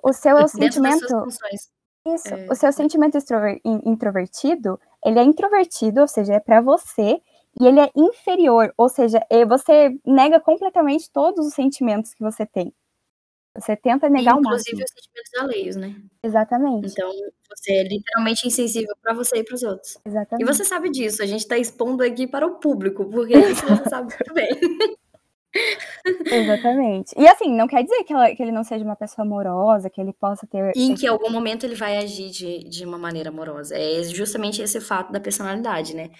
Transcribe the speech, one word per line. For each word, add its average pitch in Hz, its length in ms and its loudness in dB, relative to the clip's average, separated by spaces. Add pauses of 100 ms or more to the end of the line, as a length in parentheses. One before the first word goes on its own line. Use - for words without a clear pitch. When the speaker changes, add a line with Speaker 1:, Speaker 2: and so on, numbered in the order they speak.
Speaker 1:
O 269 100 2
seu 285 240 4
é 294 80 6
o - 20 6
Speaker 2:
Dentro 302 120 -6
das 285 400 2
suas - 20 0
Speaker 1:
sentimento 247 240 -2
Speaker 2:
funções. 202 460 -10 (360)
Speaker 1:
Isso. 330 220 -4
Speaker 2:
É. 190 220 -12
Speaker 1:
O 262 40 0
seu 285 180 2
sentimento 302 440 2
extrover-, 214 480 -2
in-, 220 220 -2
introvertido, 214 920 -2 (240)
ele 226 160 2
é 240 60 6
introvertido, 311 760 2
ou 285 60 6
seja, 202 260 -2
é 208 60 2
pra 226 200 6
você, 262 640 0 (360)
e 247 80 4
ele 277 140 8
é 285 160 4
inferior, 320 800 4
ou 240 140 4
seja, 226 400 0
é, 233 160 6
você 277 580 4
nega 269 340 6
completamente 320 720 0
todos 311 360 0
os 285 80 -6
sentimentos 240 580 -2
que - 100 -14
você 214 220 -6
tem. 185 260 -6 (880)
Você 214 160 -6
tenta 277 360 0
negar 247 240 4
ao 294 60 2
Speaker 2:
Inclusive 233 360 -2
Speaker 1:
máximo. - 80 -8
Speaker 2:
os - 60 -6
sentimentos - 500 -20
alheios, 196 360 -6
né? 196 200 -12 (260)
Speaker 1:
Exatamente. 220 680 -2
Speaker 2:
Então, 190 220 -8 (380)
você 202 240 -6
é 190 120 4
literalmente 220 640 -4
insensível 233 560 -2
pra 226 120 -4
você 240 240 -2
e 220 60 -4
pros 247 180 -8
outros. 196 320 -8 (100)
E 214 60 -14
Speaker 1:
Exatamente. 214 360 -4
Speaker 2:
você 302 200 2
sabe 349 240 -2
disso, 220 320 -4
a 202 40 -2
gente 214 220 -6
tá 240 80 -2
expondo 247 480 -2
aqui 240 220 -2
para 285 200 -4
o 349 100 -8
público, 190 500 -2
porque 226 260 -2
isso 370 340 6
você 269 220 2
Speaker 1:
<laughs> - 0 -
Speaker 2:
sabe 247 260 -6
muito 311 200 -8
bem. - 160 0
<laughs> 339 560 -2 (1200)
Speaker 1:
Exatamente. 220 880 0
E 294 100 8
assim, 359 240 8
não 226 160 2
quer 254 160 0
dizer 427 220 -2
que - 80 -10
ela, 247 220 4
que 254 80 -8
ele 226 100 -4
não 226 100 -4
seja 220 220 -8
uma 208 100 -6
pessoa 214 300 -10
amorosa, 202 640 0
que - 100 -12
ele 190 140 -6
possa 202 340 -8
ter 196 300 -4
Speaker 2:
E 254 60 0
em 262 100 2
Speaker 1:
esse - 80 -6
Speaker 2:
que 269 60 -2
algum 220 240 -2
momento 226 340 -6
ele 233 100 -8
vai 208 220 -6
agir 196 320 -8
de, 180 400 -12
de 170 160 -14
uma 175 140 -12
maneira 165 320 -8
amorosa. 156 440 -12
É 156 280 -4
justamente 208 580 -6
esse 214 220 -4
fato 185 280 -6
da 202 80 -8
personalidade, 196 800 -6
né? 160 240 -14